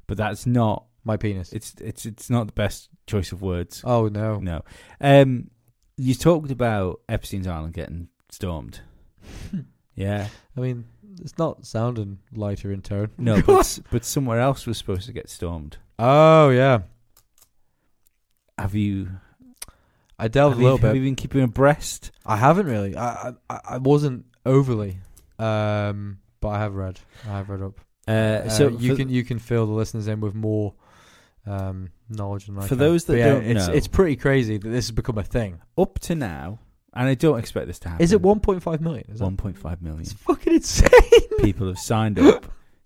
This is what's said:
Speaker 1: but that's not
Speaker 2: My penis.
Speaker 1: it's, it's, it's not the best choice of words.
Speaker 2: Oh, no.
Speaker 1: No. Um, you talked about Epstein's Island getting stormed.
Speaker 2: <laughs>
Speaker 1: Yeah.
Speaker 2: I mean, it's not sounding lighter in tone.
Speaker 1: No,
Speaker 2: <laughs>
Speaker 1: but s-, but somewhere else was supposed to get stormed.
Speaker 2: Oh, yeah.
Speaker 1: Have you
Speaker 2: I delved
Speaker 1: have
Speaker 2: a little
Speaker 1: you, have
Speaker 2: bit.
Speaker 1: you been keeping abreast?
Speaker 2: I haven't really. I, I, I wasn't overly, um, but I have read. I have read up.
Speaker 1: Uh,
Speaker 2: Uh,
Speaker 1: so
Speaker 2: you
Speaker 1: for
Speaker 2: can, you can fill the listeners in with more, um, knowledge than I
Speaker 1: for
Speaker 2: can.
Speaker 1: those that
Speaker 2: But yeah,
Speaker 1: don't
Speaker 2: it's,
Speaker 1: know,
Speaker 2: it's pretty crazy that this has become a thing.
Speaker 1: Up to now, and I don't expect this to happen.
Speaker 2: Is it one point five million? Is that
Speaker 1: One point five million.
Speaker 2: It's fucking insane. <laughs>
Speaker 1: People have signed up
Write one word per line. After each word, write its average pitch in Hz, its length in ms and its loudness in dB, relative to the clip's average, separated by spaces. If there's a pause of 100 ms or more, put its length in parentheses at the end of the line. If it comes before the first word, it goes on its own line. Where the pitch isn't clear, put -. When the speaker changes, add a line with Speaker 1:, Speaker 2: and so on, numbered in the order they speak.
Speaker 1:
but 101 100 -8
that's 104 300 -6
not 120 400 0 (180)
Speaker 2:
My 110 140 -4
penis. 98 340 -6
Speaker 1:
it's, - 300 -14
it's, - 240 -12
it's - 240 -12
not 117 160 0
the 104 80 -14
best - 340 -4 (180)
choice 101 260 -4
of 92 100 -12
words. 90 420 -6
Speaker 2:
Oh, 117 240 0
no. 107 320 -6
Speaker 1:
No. 92 220 -8 (400)
Um, 139 480 4 (480)
you 131 160 0
talked 156 360 2
about 110 500 -2 (100)
Epstein's 98 360 -6
Island 82 280 -8
getting 85 340 -12 (220)
stormed. 78 560 -10
Speaker 2:
<laughs> - 800 -16 (280)
Speaker 1:
Yeah. 101 340 -6 (280)
Speaker 2:
I 131 40 -8
mean, 123 260 -6 (340)
it's - 160 -16
not 160 300 -6
sounding 110 540 -6 (120)
lighter 101 400 -6
in 98 80 -8
tone. 104 380 -6
Speaker 1:
No, 113 240 2
Speaker 2:
<laughs> - 40 0
Speaker 1:
but 392 140 8
s-, - 200 -2 (100)
but 117 160 -2
somewhere 120 340 -2
else 131 260 0
was 113 120 -6
supposed 92 260 -6
to - 80 -14
get - 160 -12
stormed. 82 480 -10 (220)
Speaker 2:
Oh, 151 500 8
yeah. 127 320 4 (1800)
Speaker 1:
Have 98 160 -4
you 98 340 -2 (1080)
Speaker 2:
I 113 100 -2
delved 135 280 4
Speaker 1:
have 117 40 0
Speaker 2:
a - 20 2
little 131 160 6
Speaker 1:
you, 117 80 0
have 107 80 4
Speaker 2:
bit. 135 40 2
Speaker 1:
you 131 60 -2
been 135 120 -2
keeping - 260 -2
abreast? 131 680 0 (120)
Speaker 2:
I 107 120 -2
haven't 160 300 4
really. 101 300 -4
I, 113 360 -8 (180)
I, 123 100 -10 (100)
I 127 80 -8
wasn't 139 480 2 (200)
overly, 120 520 2 (400)
um, 104 800 -4 (220)
but 107 80 -4
I 104 120 -4
have 104 140 -4
read. 95 260 -8 (260)
I 107 120 -10
have 98 120 -8
read 98 120 -8
up. 95 180 -12 (260)
Speaker 1:
Uh, - 40 -2
Speaker 2:
Uh, 110 380 0
Speaker 1:
so 123 200 4
Speaker 2:
you 120 240 -2
Speaker 1:
for 139 40 0
Speaker 2:
can, 135 120 -4
you 127 160 -2
can 120 140 -6
fill 113 280 -2
the 107 60 -2
listeners 107 360 -6
in 107 120 -6
with 104 140 -6
more, 107 400 -4 (720)
um, 95 440 -8 (180)
knowledge 101 380 -10
than 101 120 -12
I 98 40 -8
Speaker 1:
for 98 80 -6
Speaker 2:
can. 131 80 -2
Speaker 1:
those 165 260 2
that 156 100 -2
Speaker 2:
But 117 40 4
yeah, 117 140 6
Speaker 1:
don't 123 120 2
Speaker 2:
it's, 104 240 2
Speaker 1:
know, - 60 0
Speaker 2:
it's 147 140 0
pretty 165 280 2
crazy 120 420 0
that 107 100 -10
this 117 180 -4
has 110 60 -10
become 113 260 -6
a 98 60 -4
thing. 101 360 -6 (180)
Speaker 1:
Up 190 220 0
to - 140 -4
now, 90 460 -8 (340)
and 123 140 0
I 135 60 2
don't 143 240 2
expect 98 300 -6
this - 120 -12
to - 80 -10
happen. 85 160 0
Speaker 2:
Is 175 80 6
it 214 80 6
one 196 200 4
point 185 220 -2
five 165 180 -4
million? 160 280 -6
Is 101 100 -14
that 104 60 -4
Speaker 1:
One 95 120 -2
point 95 220 -8
five 85 240 -10
million. 78 200 -8
Speaker 2:
It's 90 100 -10
fucking - 420 -2
insane. - 360 6 (300)
<laughs> - 200 -4
Speaker 1:
People 101 280 0
have 92 100 -6
signed 110 400 0
up - 280 6 (400)